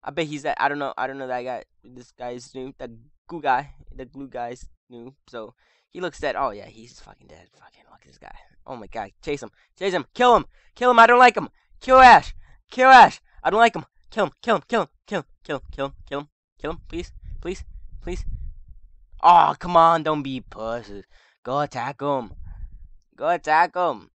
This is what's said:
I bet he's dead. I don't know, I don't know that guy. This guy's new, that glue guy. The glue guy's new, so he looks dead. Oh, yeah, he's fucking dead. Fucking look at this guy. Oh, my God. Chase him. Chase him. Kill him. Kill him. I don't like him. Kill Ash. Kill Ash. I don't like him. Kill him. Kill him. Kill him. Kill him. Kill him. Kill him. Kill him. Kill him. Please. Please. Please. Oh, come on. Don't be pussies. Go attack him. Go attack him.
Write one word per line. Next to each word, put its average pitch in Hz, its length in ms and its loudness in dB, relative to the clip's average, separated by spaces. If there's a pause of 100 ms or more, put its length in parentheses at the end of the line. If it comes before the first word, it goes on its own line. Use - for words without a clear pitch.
I - 80 -14
bet 156 160 -2
he's 147 180 -10
dead. 151 140 -2
I 139 120 2
don't 143 80 -6
know, 139 180 -6
I 127 100 -4
don't 135 120 -10
know 131 100 -10
that 123 140 -6
guy. 123 220 -10 (200)
This 123 280 -20
guy's 123 420 -16
new, 135 240 -14
that 123 120 -16 (380)
glue 170 140 -14
guy. 139 320 -2 (200)
The 131 120 -16
glue 131 220 -18
guy's 123 400 -14 (220)
new, 123 240 -20 (140)
so 113 260 -16 (360)
he 175 100 -16
looks 180 180 -10
dead. 139 180 -6
Oh, 127 140 -6
yeah, 101 160 -18
he's 113 320 -20
fucking - 300 -20
dead. 85 240 -20
Fucking - 380 -20
look - 100 -20
at - 60 -20
this 67 120 -20
guy. - 160 -20 (320)
Oh, 131 100 -16
my 107 100 -18
God. 101 260 -12 (100)
Chase 143 200 -8
him. 113 80 -16 (280)
Chase 185 140 -4
him. 170 220 -6
Kill 247 220 4
him. 202 100 0 (280)
Kill 240 160 -2
him. 233 80 4
I 226 80 8
don't 240 120 4
like 247 180 6
him. 160 120 -8 (320)
Kill 254 180 4
Ash. 247 360 8 (360)
Kill 254 180 2
Ash. 247 320 8 (220)
I 165 80 0
don't 208 100 0
like 233 160 2
him. 156 80 -10 (260)
Kill 208 160 -2
him. 156 60 -8 (100)
Kill 226 140 0
him. 151 120 -6
Kill 226 140 -2
him. 156 60 -8 (180)
Kill 196 140 -8
him. - 40 -14 (200)
Kill 147 120 -8
him. 127 140 -10
Kill 139 160 -8
him. 139 60 -10 (160)
Kill 143 120 -8
him. 147 80 -16 (320)
Kill 147 120 -8
him. 165 160 -12
Please. - 240 -12 (280)
Please. - 240 -12 (380)
Please. 180 220 -8 (1000)
Oh, 160 360 4
come 175 180 -4
on. 165 260 4
Don't 151 200 -4
be 131 180 -8
pussies. 110 640 -12 (380)
Go 135 180 -6
attack 135 400 -8
him. 135 320 -4 (840)
Go 143 120 -6
attack 165 460 0
him. 156 400 -4